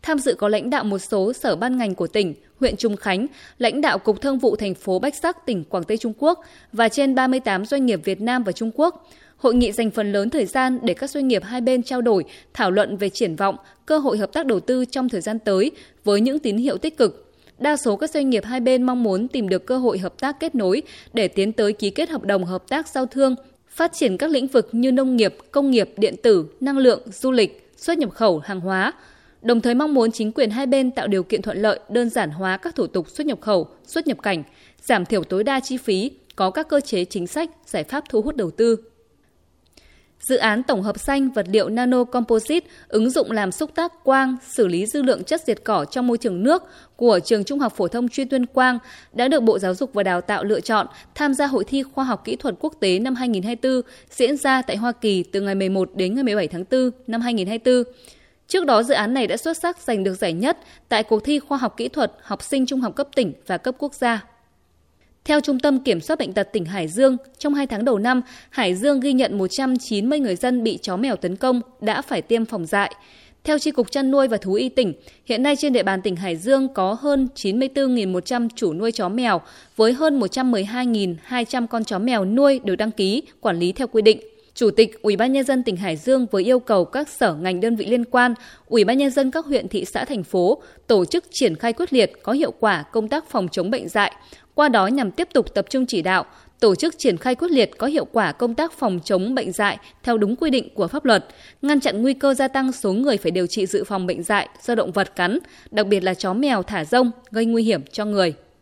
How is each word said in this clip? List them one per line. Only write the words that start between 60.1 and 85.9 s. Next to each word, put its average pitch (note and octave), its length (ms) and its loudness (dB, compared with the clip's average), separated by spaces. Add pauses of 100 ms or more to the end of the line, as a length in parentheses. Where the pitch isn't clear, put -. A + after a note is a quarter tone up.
giải F#3 180 -2
nhất A3+ 260 -2 (300)
tại A3 140 0
cuộc G#3+ 220 0
thi D4 140 0
Khoa C#4 200 -4
học B3 180 -4
Kỹ - 120 -6
thuật B3+ 240 -2 (100)
học - 200 -8
sinh C4+ 240 -2
trung C4 140 -4
học A3+ 160 -4
cấp C#4 180 -4
tỉnh F#3+ 180 0 (140)
và F3+ 120 -4
cấp B3+ 200 -6
quốc C#4+ 160 -6
gia. A#3 300 -2 (1000)
Theo D4+ 160 2
Trung C#4 200 -2
tâm C#4 180 2
Kiểm A3 220 0
soát D#4 180 -4
Bệnh G3+ 140 -6
tật G3 200 -2
tỉnh F#3+ 120 -2
Hải E3+ 240 -6
Dương, B3+ 280 2 (220)
trong D4 160 -2
hai C#4 120 -2
tháng A3+ 180 -4
đầu A#3+ 140 2
năm, B3 240 0 (280)
Hải F#3+ 240 0
Dương C4 260 2
ghi C#4 120 0
nhận B3+ 260 0
một F#3+ 120 0
trăm C4 280 -2
chín A3 320 -2
mươi D4+ 100 0
người G3+ 160 0
dân B3 260 0
bị A3+ 200 -2
chó F#3 140 -6
mèo A3+ 200 -2
tấn F#3 200 -4
công B3+ 240 0 (200)
đã A3 220 -2
phải G#3 200 -4
tiêm A3+ 220 0
phòng G3 220 -6
dại. G3+ 280 -2 (500)
Theo D4+ 140 2
Chi D#4 120 -2
cục B3 200 0
Chăn C4+ 200 0
nuôi C4+ 180 4
và A3+ 80 0
Thú G3 180 -2
y B3 140 0
tỉnh, A#3 240 0 (320)
hiện A#3 180 -2
nay C#4+ 140 2
trên C#4+ 160 0
địa A#3 100 4
bàn F#3+ 200 0
tỉnh F#3+ 140 -2
Hải F3 200 -6
Dương C4 380 2
có G3 260 0
hơn C#4 340 0
chín G3+ 240 -2
mươi C4+ 100 0
tư C4+ 200 0
nghìn A3 240 0
một F3+ 120 -2
trăm A#3+ 260 -2
chủ F3 240 -2
nuôi G#3+ 180 -2
chó G3 160 -4
mèo, G#3+ 320 0 (360)
với A3+ 160 4
hơn C#4+ 280 2
một G#3 60 0
trăm C4 240 -2
mười G3+ 140 0
hai B3 220 -4
nghìn G3+ 360 0
hai B3 220 -4
trăm A#3+ 220 -4
con A3+ 180 -4
chó G3+ 140 -4
mèo A3 260 0
nuôi C4 400 4
được F#3+ 120 0
đăng G#3+ 140 -2
ký, G#3+ 320 0 (180)
quản F3+ 180 0
lý F3 140 2
theo B3+ 140 -4
quy A3 160 2
định. G#3+ 180 6 (420)
Chủ G#3+ 80 6
tịch A3+ 320 2
Ủy G#3 140 2
ban A#3+ 160 2
Nhân C4+ 120 2
dân C4 180 0
tỉnh G#3+ 140 -2
Hải E3+ 200 -4